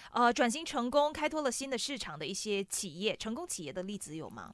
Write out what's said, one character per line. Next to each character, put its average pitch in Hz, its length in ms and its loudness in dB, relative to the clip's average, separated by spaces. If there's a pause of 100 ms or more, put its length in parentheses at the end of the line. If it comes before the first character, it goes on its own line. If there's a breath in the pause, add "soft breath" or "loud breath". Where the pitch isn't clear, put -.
(120 loud breath)
呃， 240 180 8
转 240 200 6
型 302 120 -2
成 247 280 -2
功， 294 200 6
开 302 160 -2
拓 311 140 0
了 277 100 2
新 269 200 -4
的 254 80 0
市 285 180 -2
场 165 220 -8
的 151 80 -4
一 - 80 -2
些 202 300 0
企 170 360 -4
业， 208 160 2
成 220 180 -6
功 339 140 -6
企 - 160 -6
业 135 80 -6
的 180 100 -4
例 202 140 -6
子 156 180 -10
有 151 140 -6
吗？ - 260 -12